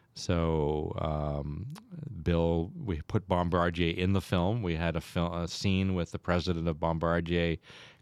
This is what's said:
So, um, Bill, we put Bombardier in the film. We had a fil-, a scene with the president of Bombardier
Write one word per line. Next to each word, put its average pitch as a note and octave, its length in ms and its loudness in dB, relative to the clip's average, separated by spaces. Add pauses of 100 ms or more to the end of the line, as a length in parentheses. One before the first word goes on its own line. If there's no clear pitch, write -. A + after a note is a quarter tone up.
(140)
So, D#2+ 840 0
um, D2 680 -4 (540)
Bill, E2+ 540 2
we E2 260 -4
put F#2+ 260 -4
Bombardier F2 680 2
in F#2 180 2
the G2 60 2
film. G2 420 0
We E2+ 120 0
had E2 220 0
a D#2+ 40 -2
fil-, E2+ 320 -2
a E2+ 160 -4
scene F#2+ 460 0
with E2+ 160 -2
the E2+ 80 -6
president E2+ 480 0
of D#2+ 140 -2
Bombardier E2+ 760 2 (460)